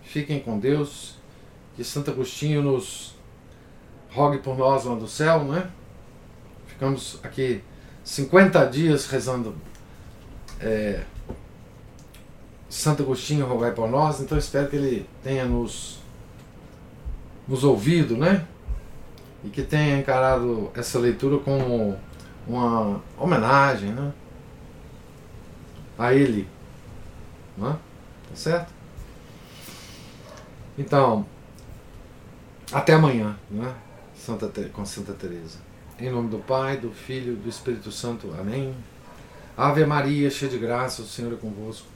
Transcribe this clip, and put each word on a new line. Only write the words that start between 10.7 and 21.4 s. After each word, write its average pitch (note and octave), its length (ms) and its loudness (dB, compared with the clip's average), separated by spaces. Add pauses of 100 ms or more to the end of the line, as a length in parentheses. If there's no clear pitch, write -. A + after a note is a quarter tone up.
Santo D3 340 2
Agostinho, C3+ 420 0
rogai A#2+ 260 2
por A2+ 180 0
nós. C#3+ 300 4
Então C#3 180 -2
espero C#3+ 300 0
que C#3+ 80 -4
ele C#3 340 0 (140)
tenha C3 220 -2
nos, A#2+ 540 -4 (1500)
nos C3 160 0
ouvido, C3 540 4
né? E3 300 4 (960)
E G#2 60 -10
que C3+ 120 -4
tenha D3+ 360 4
encarado B2+ 760 2
essa A#2+ 260 -2
leitura B2+ 400 4
como B2 580 2 (500)